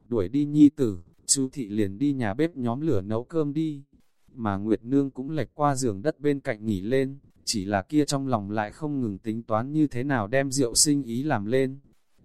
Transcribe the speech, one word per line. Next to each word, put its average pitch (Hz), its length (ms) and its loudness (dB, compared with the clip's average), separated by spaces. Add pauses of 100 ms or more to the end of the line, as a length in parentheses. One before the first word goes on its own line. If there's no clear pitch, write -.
Đuổi 107 220 0
đi 143 160 0
nhi 147 240 10
tử, 110 300 -2 (260)
Chu 131 260 0
thị 120 180 -8
liền 101 280 -2
đi 143 160 0
nhà 117 200 -2
bếp 160 240 -2
nhóm 120 240 -4
lửa 139 200 0
nấu 110 220 -4
cơm 147 300 -4
đi. 147 300 -6 (500)
Mà 107 240 -2
Nguyệt 104 260 -2
Nương 135 280 0
cũng 131 180 -10
lệch 151 260 -6
qua 143 200 2
giường 117 260 -2
đất 151 180 -4
bên 143 200 0
cạnh 110 260 -6
nghỉ 104 160 0
lên, 135 380 -2 (260)
chỉ 101 200 -2
là 101 160 0
kia 147 240 0
trong 135 220 -2
lòng 104 240 -2
lại 107 200 -4
không 147 300 -6
ngừng 104 160 -2
tính 113 260 -6
toán 113 280 -2
như 151 160 4
thế 123 160 -4
nào 135 240 0
đem 135 240 0
rượu 127 240 0
sinh 143 280 2
ý 120 200 -4
làm 123 220 0
lên. 131 340 0 (460)